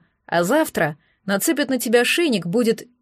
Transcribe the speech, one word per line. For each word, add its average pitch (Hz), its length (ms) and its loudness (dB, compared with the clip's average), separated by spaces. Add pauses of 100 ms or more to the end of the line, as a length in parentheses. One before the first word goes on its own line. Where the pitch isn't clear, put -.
(260)
а 175 180 0
завтра 196 540 0 (280)
нацепит 262 440 -2
на 262 100 -2
тебя 240 220 2
ошейник, 247 440 0
будет 220 420 0 (140)